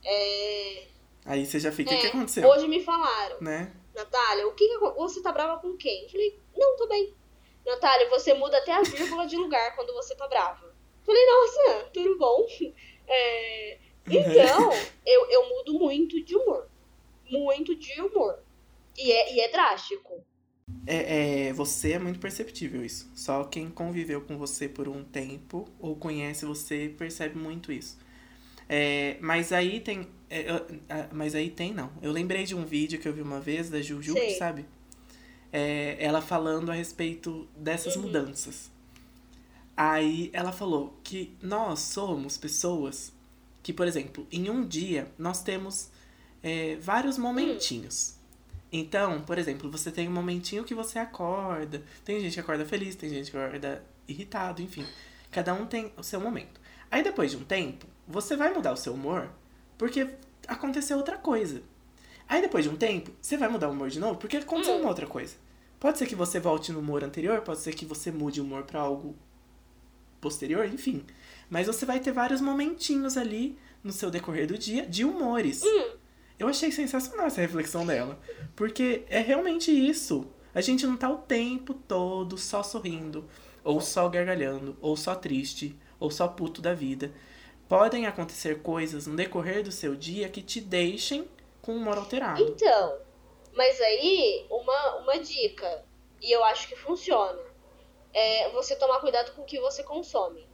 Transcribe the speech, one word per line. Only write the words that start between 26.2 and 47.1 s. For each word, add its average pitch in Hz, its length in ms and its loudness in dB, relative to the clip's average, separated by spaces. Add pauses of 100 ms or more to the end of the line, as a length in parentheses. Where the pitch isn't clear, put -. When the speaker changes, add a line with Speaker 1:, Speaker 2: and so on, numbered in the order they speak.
Speaker 2:
você 147 500 -6
percebe 160 400 -8
muito 160 360 -10
isso. - 260 -12 (680)
É, 143 520 0
mas 170 320 0
aí 185 280 2
tem, 196 280 -8 (220)
é, 160 200 -6
eu, 170 60 0 (320)
ah, 156 240 -6
mas 151 220 -4
aí 160 160 -2
tem 175 240 -6
não. 139 260 -8
Eu 151 120 -4
lembrei 185 320 -2
de 185 100 -6
um 170 100 -4
vídeo 156 360 -2
que 160 80 -6
eu 151 40 -4
vi 151 100 -6
uma 143 180 -6
vez 156 280 -2
da 151 140 -4
Juju, 147 320 -6
Speaker 1:
Sei. 220 220 2
Speaker 2:
sabe? 165 280 -4 (880)
É, 147 460 -2
ela 156 240 2
falando 160 480 -2
a 165 40 -2
respeito 165 840 -6
dessas 165 400 -4
Speaker 1:
Uhum. 196 60 -4
Speaker 2:
mudanças. 143 680 -6 (1080)
Aí 156 560 2
ela 180 200 -4
falou 160 500 -4
que 190 400 -10
nós 190 380 -2
somos 160 560 -4
pessoas 156 760 -4 (500)
que, - 100 -8
por 175 140 0
exemplo, 156 440 -4
em 180 200 -4
um 240 160 -2
dia 165 520 -4
nós 180 240 -4
temos, 190 480 -6 (520)
é, 160 380 -4
vários 247 380 0